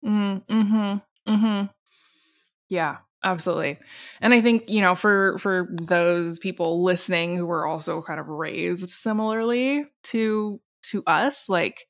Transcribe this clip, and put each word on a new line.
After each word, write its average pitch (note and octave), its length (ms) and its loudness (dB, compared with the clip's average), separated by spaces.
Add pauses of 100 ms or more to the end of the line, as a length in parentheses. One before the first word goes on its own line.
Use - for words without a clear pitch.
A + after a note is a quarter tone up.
Mm, G3+ 420 0
mm-hmm, G#3 840 0
mm-hmm. G#3 320 2 (1040)
Yeah, E3 300 -2 (260)
absolutely. E3 540 -2 (420)
And A#3 120 4
I A#3+ 80 6
think, A3+ 280 2
you G#3+ 120 0
know, F#3 140 6
for, G3 440 2
for F#3 320 -2
those E3+ 680 0
people F3 440 -2
listening F3 540 0
who F3 100 -4
were E3 200 -2
also D#3+ 360 -4
kind D#3 160 -8
of D3+ 100 -12
raised E3+ 640 -6
similarly A3+ 920 -2 (200)
to, G#3+ 560 -2 (240)
to - 220 -4
us, G3 420 0
like, - 420 -2